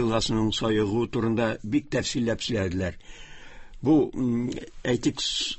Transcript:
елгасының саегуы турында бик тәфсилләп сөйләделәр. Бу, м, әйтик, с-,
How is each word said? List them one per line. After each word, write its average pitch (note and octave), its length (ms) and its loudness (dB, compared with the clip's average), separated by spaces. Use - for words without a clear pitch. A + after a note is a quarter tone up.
елгасының A2 480 2
саегуы A2 560 2
турында A2+ 560 0
бик C#3 260 0
тәфсилләп A2+ 560 0
сөйләделәр. F#2+ 480 0
Бу, C3+ 320 6
м, A#2+ 380 0
әйтик, B2+ 360 0
с-, - 380 -4